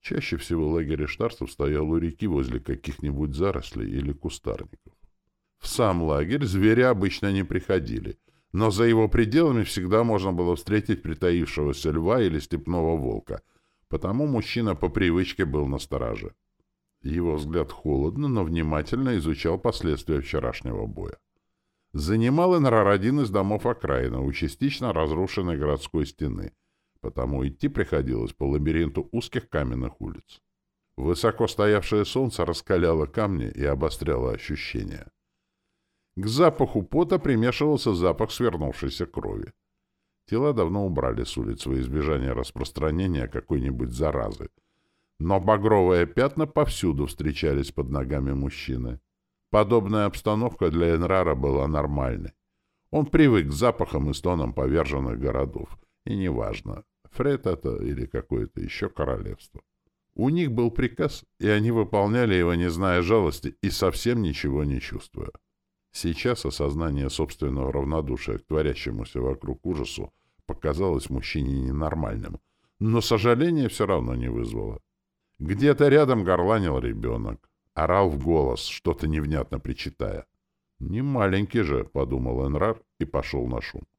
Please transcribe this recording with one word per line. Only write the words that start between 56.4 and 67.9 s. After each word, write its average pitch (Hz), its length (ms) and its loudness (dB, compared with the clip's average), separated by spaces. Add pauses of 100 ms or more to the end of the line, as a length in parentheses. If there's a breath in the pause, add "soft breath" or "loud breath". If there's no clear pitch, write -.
Фред 139 300 0
это 78 300 -2
или 64 300 -4
какое-то - 540 -6
ещё - 300 -6
королевство. 50 720 -6 (520)
У 123 160 2
них 160 220 0
был 120 180 2
приказ, - 540 -2 (140)
и 101 100 2
они 107 220 4
выполняли 107 640 2
его, 87 200 4
не 87 160 2
зная 90 320 2
жалости 90 580 2
и 98 100 0
совсем 113 520 0
ничего 73 420 -2
не 69 160 -2
чувствуя. - 500 -12 (640)
Сейчас 101 540 -2
осознание 71 640 -2
собственного 67 640 -2
равнодушия 69 640 -4